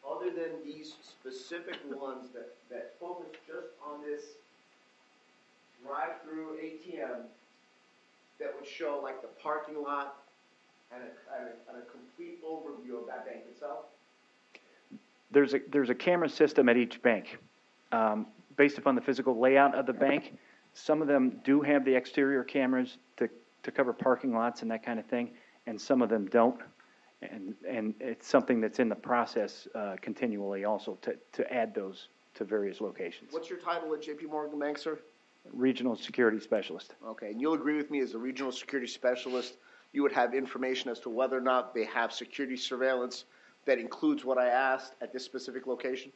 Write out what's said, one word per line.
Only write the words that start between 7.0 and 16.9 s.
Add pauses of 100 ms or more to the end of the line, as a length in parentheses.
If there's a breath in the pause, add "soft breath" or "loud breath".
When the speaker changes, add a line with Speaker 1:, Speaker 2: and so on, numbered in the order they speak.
Speaker 1:
M (1120)
that
would
show,
like,
the (140)
parking
lot (760)
and
a, (320)
and
a, (180)
and
a
complete
overview
of
that
bank
itself? (1500 soft breath)
Speaker 2:
There's
a, (100)
there's
a
camera
system
at
each